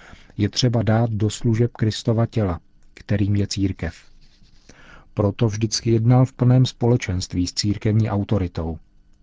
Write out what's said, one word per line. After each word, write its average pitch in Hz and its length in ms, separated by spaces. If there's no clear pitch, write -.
je 101 120
třeba 120 340
dát 113 260
do 107 200
služeb 117 420
Kristova 113 540
těla, 95 340
kterým 101 420
je 101 120
církev. 95 480
Proto 104 340
vždycky 107 440
jednal 120 340
v - 80
plném 127 320
společenství 92 840
s - 60
církevní 107 560
autoritou. 90 680